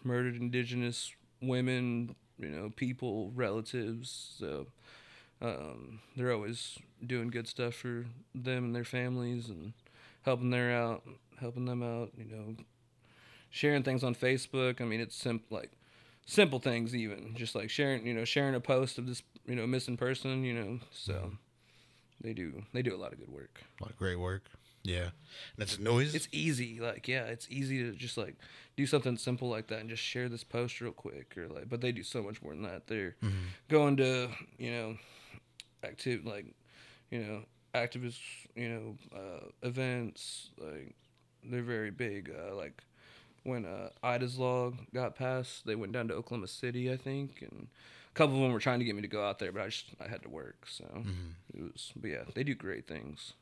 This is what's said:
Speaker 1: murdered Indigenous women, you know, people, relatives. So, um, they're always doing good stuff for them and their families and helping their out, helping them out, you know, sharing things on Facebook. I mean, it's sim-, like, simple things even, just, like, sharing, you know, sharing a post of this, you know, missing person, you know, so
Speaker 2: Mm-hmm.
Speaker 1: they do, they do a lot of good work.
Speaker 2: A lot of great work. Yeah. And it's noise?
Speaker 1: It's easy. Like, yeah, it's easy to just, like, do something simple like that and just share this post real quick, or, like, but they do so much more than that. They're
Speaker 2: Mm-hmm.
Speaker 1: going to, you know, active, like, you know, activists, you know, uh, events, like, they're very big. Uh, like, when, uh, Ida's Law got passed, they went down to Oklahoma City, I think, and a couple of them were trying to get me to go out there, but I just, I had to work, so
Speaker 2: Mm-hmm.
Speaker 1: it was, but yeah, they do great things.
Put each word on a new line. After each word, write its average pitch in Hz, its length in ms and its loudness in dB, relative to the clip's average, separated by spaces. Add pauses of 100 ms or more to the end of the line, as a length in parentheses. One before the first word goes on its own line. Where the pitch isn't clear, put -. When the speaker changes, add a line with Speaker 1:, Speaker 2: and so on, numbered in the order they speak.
Speaker 1:
murdered 123 320 2
Indigenous 120 800 0 (260)
women, 127 760 2 (240)
you 82 100 -4
know, 85 280 -4
people, 120 580 0
relatives. 113 1040 -2
So, 71 280 -4 (760)
um, 73 600 -6 (140)
they're 123 180 2
always 110 460 -2 (260)
doing 120 240 0
good 117 200 -2
stuff 120 260 -2
for 120 320 -4 (280)
them 127 300 0
and 120 120 2
their 120 80 0
families 123 640 0
and 95 240 -8 (500)
helping 123 280 4
their 123 220 6
out, 117 300 2 (380)
helping 123 240 -4
them 123 180 0
out, 117 340 -2
you 117 100 -10
know, 110 300 -8 (920)
sharing 147 320 6
things 131 220 4
on 120 100 4
Facebook. 127 640 4
I 123 40 2
mean, 113 160 2
it's - 160 -4
sim-, 117 320 0
like, 90 240 -6 (540)
simple 151 320 8
things 117 360 2
even, 110 420 -2
just, 117 180 -4
like, 110 160 -2
sharing, 135 360 4
you 120 60 2
know, 113 140 2
sharing 139 280 4
a 120 60 4
post 131 380 4
of 123 80 -2
this, 123 160 -4 (240)
you 123 100 0
know, 113 100 0
missing 127 300 0
person, 131 480 0
you 123 100 2
know, 117 260 -2 (120)
so - 220 -6
Speaker 2:
Mm-hmm. 95 200 -4 (840)
Speaker 1:
they 113 140 -4
do, 90 300 -6 (100)
they 127 80 2
do 117 120 2
a 92 40 -6
lot 95 160 -6
of - 40 -14
good - 120 -14
work. 69 320 -16 (180)
Speaker 2:
A - 40 -4
lot - 80 -8
of - 60 -14
great 92 200 2
work. 92 260 -2 (400)
Yeah. 90 260 0 (460)
And 107 60 -2
it's 95 160 -2
noise? 120 360 6
Speaker 1:
It's 156 180 0
easy. 123 480 2
Like, 117 280 -4
yeah, 127 160 2
it's 117 260 -6
easy 135 340 0
to 117 80 -2
just, 120 240 -6
like, 104 200 -2 (400)
do 139 100 4
something 127 300 6
simple 123 320 0
like 110 200 -2
that 110 120 -2
and 110 100 -8
just 113 120 -4
share 123 260 -2
this 117 160 -6
post 120 360 -2
real 117 120 -4
quick, - 460 -10
or, 85 100 -8
like, - 200 -8
but 120 120 -2
they 123 120 4
do 104 100 -2
so 117 200 -4
much 104 200 -8
more 73 100 -8
than 80 100 -6
that. 92 260 -6
They're 101 340 -2
Speaker 2:
Mm-hmm. 98 140 2 (320)
Speaker 1:
going 147 300 8
to, 127 300 6 (300)
you 120 120 -4
know, 113 260 -4 (840)
active, 110 440 -2
like, 101 200 -6 (640)
you 120 100 -2
know, 107 220 -4 (320)
activists, 123 460 -2 (340)
you 120 140 -4
know, 110 280 -6 (220)
uh, 95 280 -10 (200)
events, 123 920 -4
like, 76 360 -10 (500)
they're 123 180 -4
very 110 280 -2
big. 101 400 -4
Uh, 92 240 -6
like, 76 280 -8 (600)
when, 123 220 -2
uh, 95 260 -6 (120)
Ida's 123 360 2
Law 123 340 4 (220)
got 123 220 0
passed, 127 500 -2
they 110 80 2
went 104 180 -2
down 117 160 0
to 101 60 0
Oklahoma 110 340 -4
City, 123 440 0
I 131 40 0
think, 135 460 -4
and - 260 -12 (420)
a - 40 -20
couple 143 220 8
of 135 60 8
them 127 100 8
were 113 80 4
trying 123 180 6
to 123 60 4
get 110 100 2
me 101 80 -2
to 101 60 -4
go 104 180 0
out 98 120 0
there, 92 140 -2
but 101 100 -2
I 95 40 -2
just, - 200 -6 (140)
I - 80 -8
had - 140 -6
to - 60 -14
work, 64 400 -10
so - 160 -10
Speaker 2:
Mm-hmm. 90 720 -6
Speaker 1:
it - 40 -6
was, - 340 -10
but - 140 -6
yeah, 64 120 -4 (120)
they 131 100 0
do 143 100 2
great - 320 -4
things. 76 560 -8